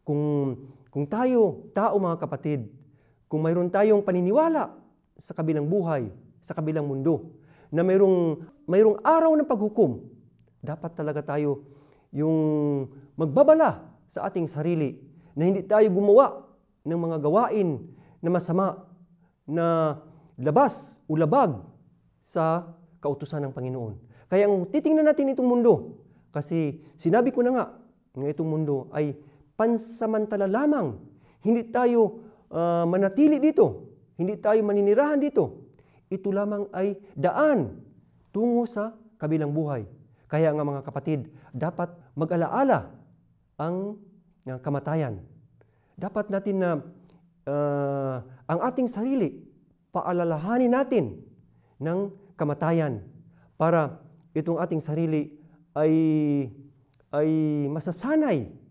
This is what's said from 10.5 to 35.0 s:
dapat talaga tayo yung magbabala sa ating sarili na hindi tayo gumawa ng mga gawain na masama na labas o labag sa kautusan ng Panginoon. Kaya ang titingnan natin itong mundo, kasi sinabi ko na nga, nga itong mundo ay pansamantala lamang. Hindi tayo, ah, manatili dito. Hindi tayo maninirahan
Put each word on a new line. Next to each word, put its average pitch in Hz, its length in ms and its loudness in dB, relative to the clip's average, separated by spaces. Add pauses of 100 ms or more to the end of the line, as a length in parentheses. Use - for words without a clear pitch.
dapat 160 320 -10
talaga 151 240 -6
tayo 147 480 -4 (400)
yung 156 320 0 (720)
magbabala 262 720 4 (240)
sa - 160 -8
ating 180 240 -4
sarili 151 480 -2 (400)
na 151 80 0
hindi 190 160 2
tayo 214 320 4
gumawa 202 560 4 (400)
ng 165 80 -2
mga 165 240 -2
gawain 175 640 0 (400)
na 180 80 0
masama 180 560 -2 (560)
na 160 560 -2 (400)
labas - 640 2
o - 80 -6
labag 156 480 2 (640)
sa 165 400 -2 (400)
kautusan 143 400 -4
ng 135 80 -8
Panginoon. 127 420 -8 (380)
Kaya 202 160 4
ang 190 160 2
titingnan 311 400 2
natin 285 320 2
itong 254 100 0
mundo, 240 540 2 (320)
kasi 156 480 -4 (160)
sinabi 226 360 2
ko 247 120 0
na 247 80 2
nga, 240 140 -2 (500)
nga 135 160 -4
itong 160 160 -4
mundo 151 480 -2
ay 151 160 -2 (480)
pansamantala 220 880 -2
lamang. 226 480 0 (480)
Hindi 226 240 0
tayo, 240 560 2 (240)
ah, 170 400 0
manatili 196 480 4
dito. 262 560 2 (260)
Hindi 185 220 -4
tayo 214 240 2
maninirahan 208 560 2